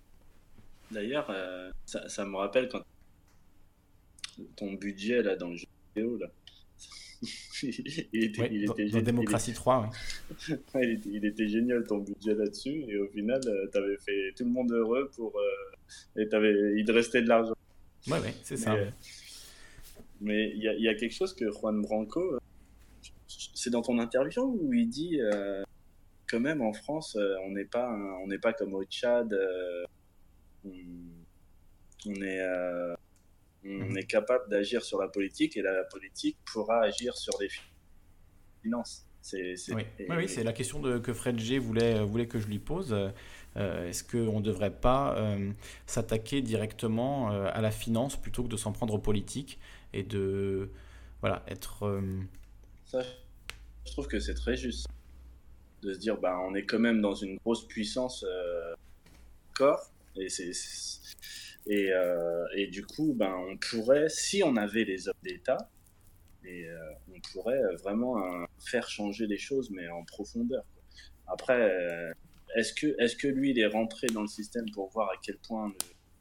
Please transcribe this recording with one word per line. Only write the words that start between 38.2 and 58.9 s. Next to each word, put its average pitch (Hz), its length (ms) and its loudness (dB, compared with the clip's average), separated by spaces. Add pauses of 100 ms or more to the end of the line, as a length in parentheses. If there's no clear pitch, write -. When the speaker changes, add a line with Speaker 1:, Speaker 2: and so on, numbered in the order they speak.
Speaker 1:
finances. 113 440 -4 (140)
C'est, 92 360 -6
c'est, - 180 -6
Speaker 2:
Oui. 110 80 0 (180)
Speaker 1:
et 98 100 -8
Speaker 2:
Oui, 170 80 0
oui, 180 100 2
c'est 135 140 -2
la 113 100 2
question 123 280 -4
de, 127 180 2
que 120 140 -2
Fred 120 260 -2
G 113 200 2
voulait, 113 440 4
voulait 107 240 2
que 117 140 -2
je 104 80 -2
lui 104 100 0
pose. 160 340 -2 (640)
Euh, 87 320 -2
est-ce - 140 -4
qu'on 110 380 2
ne 101 40 0
devrait 98 300 2
pas, 135 420 4
euh, 101 360 2 (340)
s'attaquer 113 560 0
directement, 113 880 0
euh, 98 220 2
à - 80 0
la 110 100 4
finance 113 460 0
plutôt - 260 0
que 123 60 0
de 113 80 -2
s'en 101 160 -2
prendre 107 220 0
aux 104 40 4
politiques 107 640 0 (320)
et 101 100 -2
de, 98 680 0 (500)
voilà, 101 260 0
être, - 380 -8
euh, 101 160 0 (840)
Speaker 1:
Ça, 127 180 -2 (800)
je - 80 -10
trouve - 160 -6
que 110 100 0
c'est 95 160 -2
très 117 220 -2
juste 127 320 -6 (920)
de 98 100 -4
se 92 60 -8
dire, 104 200 0
bah, 92 200 2 (100)
on 95 60 -2
est 98 100 0
quand 113 140 2
même 117 220 6
dans 101 140 4
une 98 240 -4
grosse 113 280 0
puissance, 117 600 -2
euh, 87 480 -4 (800)